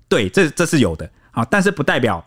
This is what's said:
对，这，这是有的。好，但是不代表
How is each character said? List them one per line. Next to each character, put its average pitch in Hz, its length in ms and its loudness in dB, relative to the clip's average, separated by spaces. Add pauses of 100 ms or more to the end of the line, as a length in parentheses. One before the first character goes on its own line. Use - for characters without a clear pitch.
对， 135 220 0
这， 190 220 2
这 - 120 -2
是 160 160 2
有 85 160 2
的。 78 140 -12 (220)
好， 113 140 -2
但 202 160 2
是 196 100 2
不 151 100 -4
代 151 180 -2
表 101 280 -2